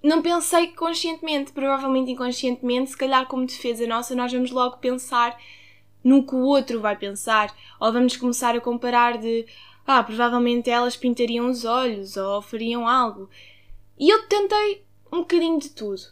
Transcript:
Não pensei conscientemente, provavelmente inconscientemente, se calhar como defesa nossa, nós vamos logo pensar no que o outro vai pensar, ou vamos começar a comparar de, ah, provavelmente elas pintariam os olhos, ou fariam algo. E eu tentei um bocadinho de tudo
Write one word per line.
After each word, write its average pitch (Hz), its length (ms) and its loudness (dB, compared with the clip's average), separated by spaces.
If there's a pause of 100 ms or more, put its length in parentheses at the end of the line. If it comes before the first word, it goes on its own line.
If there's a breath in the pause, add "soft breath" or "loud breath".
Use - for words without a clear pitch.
Não 320 180 4
pensei 339 460 2
conscientemente, 330 840 -4
provavelmente 269 580 0
inconscientemente, 247 800 -2
se - 60 -16
calhar 262 280 0
como 254 200 -4
defesa 233 420 -4
nossa, 240 260 -4
nós 247 200 -2
vamos 247 180 -2
logo 247 260 -2
pensar 247 600 -2 (640 loud breath)
no 269 240 6
que 262 80 -6
o 254 60 0
outro 262 400 2
vai 208 160 -2
pensar, 208 580 -2 (240 loud breath)
ou 220 140 2
vamos 247 240 2
começar 240 360 0
a 240 60 0
comparar 240 580 2
de, 226 280 -2 (420 loud breath)
ah, 262 160 6
provavelmente 240 680 0
elas 240 280 0
pintariam 240 520 0
os 240 140 -4
olhos, 226 540 -2
ou 196 240 -2
fariam 233 440 -6
algo. 226 440 0 (680 soft breath)
E 294 120 4
eu 427 180 4
tentei 415 560 0 (260)
um 339 100 -4
bocadinho 339 380 2
de 285 120 -6
tudo 202 320 -10 (100)